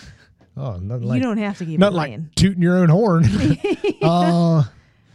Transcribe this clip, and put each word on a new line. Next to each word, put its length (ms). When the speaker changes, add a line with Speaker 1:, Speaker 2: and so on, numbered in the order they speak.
Speaker 1:
oh, 200
nothing 280
Speaker 2:
You 40
Speaker 1:
like, 140
Speaker 2:
don't 160
have 200
to 60
keep 160
Speaker 1:
nothing 160
Speaker 2:
lying. 280
Speaker 1:
like 100
tooting 280
your 160
own 120
horn. 400
Speaker 2:
<laughs> 720
Speaker 1:
Uh, 640